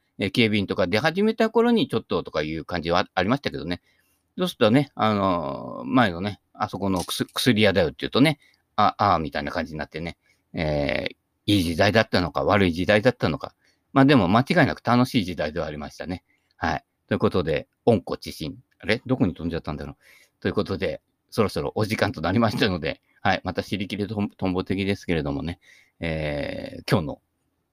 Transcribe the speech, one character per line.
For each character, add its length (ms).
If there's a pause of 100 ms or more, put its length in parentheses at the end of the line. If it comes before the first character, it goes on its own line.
(180)
え 80
ー、 40
警 160
備 120
員 80
と 80
か 140
出 100
始 240
め 120
た 140
頃 220
に 180
ち 60
ょ 60
っ 40
と 180
と 100
か 100
い 140
う 100
感 160
じ 80
は 240
あ 80
り 80
ま 60
し 40
た 100
け 60
ど 80
ね。 160 (560)
そ 80
う 40
す 60
る 40
と 120
ね、 240
あ 200
の 680
ー、 0
前 280
の 80
ね、 200 (140)
「あ 140
そ 100
こ 120
の 120
く 100
す-、 120 (100)
薬 280
屋 100
だ 100
よ」 80
っ 0
て 100
言 80
う 40
と 80
ね、 180 (380)
「あ、 220
あ 180
ー」 60
み 100
た 80
い 20
な 80
感 140
じ 80
に 80
な 60
っ 20
て 120
ね、 160 (360)
え 580
ー、 40 (320)
い 140
い 40
時 120
代 140
だ 120
っ 60
た 120
の 100
か、 140
悪 220
い 60
時 140
代 160
だ 80
っ 60
た 120
の 100
か。 160 (380)
ま 100
あ 20
で 120
も 120
間 120
違 100
い 40 (120)
な 80
く 100
楽 220
し 140
い 40
時 120
代 160
で 80
は 60
あ 40
り 60
ま 140
し 60
た 100
ね。 180 (320)
は 200
い。 80 (240)
と 60
い 20
う 20
こ 120
と 120
で、 240 (200)
温 160
故 160
知 140
新。 260 (200)
あ 80
れ？ 200
ど 100
こ 100
に 60
飛 140
ん 40
じ 60
ゃ 40
っ 20
た 100
ん 40
だ 100
ろ 60
う。 40 (440)
と 80
い 20
う 20
こ 100
と 140
で、 240 (300)
そ 120
ろ 60
そ 140
ろ 120
お 120
時 100
間 160
と 80
な 100
り 80
ま 120
し 80
た 100
の 120
で、 200 (220)
は 120
い。 100
ま 100
た 80
尻 260
切 80
れ 100
と 140
ん-、 100
と 160
ん 60
ぼ 100
的 220
で 100
す 120
け 80
れ 80
ど 100
も 100
ね、 160 (400)
え 840
ー、 80
今 120
日 60
の 160 (500)